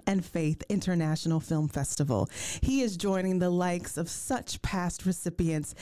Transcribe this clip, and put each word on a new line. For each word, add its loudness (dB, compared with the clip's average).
and 2
Faith 0
International 2
Film 0
Festival. 0
He 2
is 0
joining 2
the 2
likes 0
of -2
such -6
past -2
recipients -2